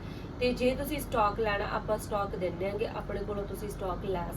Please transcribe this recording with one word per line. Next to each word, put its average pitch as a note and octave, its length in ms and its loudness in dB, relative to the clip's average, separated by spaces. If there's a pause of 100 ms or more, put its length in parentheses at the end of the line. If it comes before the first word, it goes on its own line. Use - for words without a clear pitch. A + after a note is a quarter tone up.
(400)
ਤੇ B3 140 4
ਜੇ B3+ 220 4
ਤੁਸੀਂ C#4+ 240 -2
ਸਟਾਕ G#3+ 400 2
ਲੈਣਾ, G#3 260 2
ਆਪਾਂ - 320 0
ਸਟਾਕ G3+ 380 0
ਦਿੰਦੇ F3+ 360 0
ਹੈਗੇ, G#3 160 0
ਆਪਣੇ G3+ 320 -4
ਕੋਲੋਂ G3+ 240 -2
ਤੁਸੀਂ F#3+ 260 -4
ਸਟਾਕ F#3 360 -2
ਲੈ F3 320 0